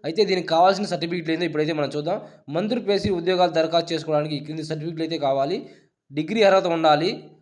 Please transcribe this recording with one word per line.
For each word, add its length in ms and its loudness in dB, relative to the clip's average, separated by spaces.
అయితే 220 -2
దీనికి 220 -2
కావాల్సిన 380 4
సర్టిఫికెట్లు 480 -4
ఏందో 140 -2
ఇప్పుడైతే 260 -2
మనం 160 -2
చూద్దాం. 280 -4
మంత్రులు 360 -2
పేసీ 260 0
ఉద్యోగాలు 420 2
దరఖాస్తు 380 0
చేసుకోవడానికి 440 -2
ఈ 80 -6
క్రింది 220 -8
సర్టిఫికెట్లు 400 -6
అయితే 140 -6
కావాలి. 380 0
డిగ్రీ 320 -2
అర్హత 240 6
ఉండాలి 420 4